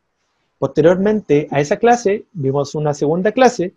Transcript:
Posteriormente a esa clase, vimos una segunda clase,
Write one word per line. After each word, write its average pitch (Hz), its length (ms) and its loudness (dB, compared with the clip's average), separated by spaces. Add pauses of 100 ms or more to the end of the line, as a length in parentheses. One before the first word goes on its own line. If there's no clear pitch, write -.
(580)
Posteriormente 175 920 0
a 143 100 -2
esa 151 180 -2
clase, 226 560 0
vimos 139 400 -4
una 151 180 -2
segunda 170 400 -2
clase, 240 440 0